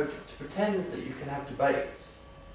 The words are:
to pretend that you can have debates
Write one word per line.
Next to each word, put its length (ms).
to 320
pretend 540
that 80
you 140
can 160
have 180
debates 720